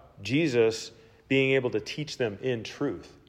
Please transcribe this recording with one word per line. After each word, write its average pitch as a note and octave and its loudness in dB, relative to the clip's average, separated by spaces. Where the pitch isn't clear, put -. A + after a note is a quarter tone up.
Jesus A#2+ 2
being C3+ 4
able B2 2
to G#2+ 0
teach - -8
them G#2+ -2
in B2 -2
truth. - -6